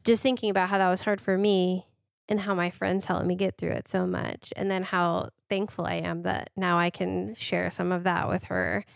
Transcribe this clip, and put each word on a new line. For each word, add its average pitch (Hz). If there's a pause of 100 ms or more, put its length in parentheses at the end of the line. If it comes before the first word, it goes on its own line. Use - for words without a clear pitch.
just 226
thinking 247
about 185
how 196
that 190
was 185
hard 202
for 190
me 185 (400)
and 208
how 196
my 180
friends 190
helped 175
me 180
get 185
through 165
it -
so 185
much. -
And 196
then 185
how 180 (200)
thankful 196
I 175
am 170
that 185
now 180
I 175
can 190
share 180
some 175
of 175
that 180
with 196
her - (100)